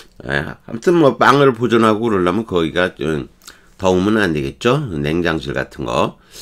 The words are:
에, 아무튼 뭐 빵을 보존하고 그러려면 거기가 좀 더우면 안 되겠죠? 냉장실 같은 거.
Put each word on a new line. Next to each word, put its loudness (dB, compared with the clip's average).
에, -2
아무튼 0
뭐 4
빵을 4
보존하고 2
그러려면 0
거기가 -2
좀 -6
더우면 2
안 0
되겠죠? -2
냉장실 -2
같은 -8
거. -2